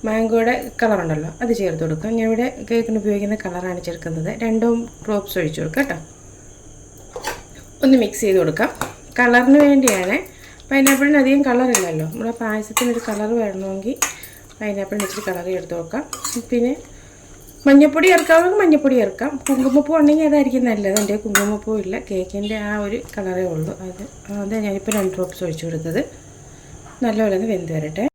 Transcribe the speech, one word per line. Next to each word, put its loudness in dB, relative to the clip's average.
മാംഗോയുടെ 0
കളറുണ്ടല്ലോ, 0
അത് 0
ചേർത്ത് -2
കൊടുക്കാം. -4
ഞാനിവിടെ 0
കേക്കിന് 0
ഉപയോഗിക്കുന്ന -2
കളറാണ് -6
ചേർക്കുന്നത്. -6
രണ്ടോ 2
ഡ്രോപ്സ് -4
ഒഴിച്ച് -4
കൊടുക്കാം -2
കേട്ടോ. -6
ഒന്ന് 8
മിക്സ് -4
ചെയ്ത് 4
കൊടുക്കാം. 0
കളറിന് 6
വേണ്ടിയാണ്. 4
പൈനാപ്പിളിന് 4
അധികം 4
കളറില്ലല്ലോ. 0
നമ്മുടെ -6
പായസത്തിനൊരു -2
കളർ -4
വരണമെങ്കിൽ -6
പൈനാപ്പിളിന് -6
ഇച്ചിരി -10
കളർ -8
ചേർത്ത് -8
കൊടുക്കാം. -10
പിന്നെ 0
മഞ്ഞൾപ്പൊടി 8
ചേർക്കാമെങ്കിൽ 4
മഞ്ഞൾപ്പൊടി 4
ചേർക്കാം. -2
കുങ്കുമപ്പൂ 2
ഉണ്ടെങ്കിൽ 6
അതായിരിക്കും 4
നല്ലത്. 0
എൻ്റെ 0
കുങ്കുമപ്പൂ -2
ഇല്ല, -6
കേക്കിൻ്റെ -6
ആ -4
ഒരു -4
കളറേ -4
ഉള്ളൂ. -6
അത്, -12
അത് -6
ഞാനിപ്പോൾ -4
രണ്ട് -2
ഡ്രോപ്സ് -6
ഒഴിച്ച് -8
കൊടുത്തത്. -4
നല്ലപോലെ 0
ഒന്ന് -4
വെന്ത് -6
വരട്ടെ. -4